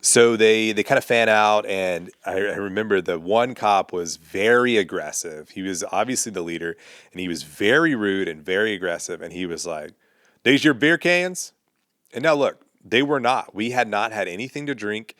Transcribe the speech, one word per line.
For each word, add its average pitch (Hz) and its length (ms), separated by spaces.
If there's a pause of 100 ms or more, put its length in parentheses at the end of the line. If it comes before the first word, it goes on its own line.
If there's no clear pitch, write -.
So 117 360
they, 110 360
they 104 100
kinda 139 180
fan 117 280
out, 107 380
and 92 440 (160)
I, 95 60
I 98 240
remember 101 440
the 85 200
one 113 340
cop 101 380
was 87 240
very 113 600
aggressive. 80 760
He 95 120
was 92 300
obviously 117 400
the 92 100
leader, 85 340 (360)
and 90 80
he 92 80
was 78 160
very 127 500
rude 98 340
and 78 160
very 101 300
aggressive, 87 480
and 85 100
he 90 140
was 82 180
like, 78 280 (500)
These 135 220
your 151 100
beer 151 240
cans? 180 540 (600)
And 120 120
now 160 100
look, 135 320 (180)
they 117 180
were 143 180
not. 120 340
We 113 160
had 123 180
not 104 240
had 104 140
anything 127 400
to 143 80
drink. 107 460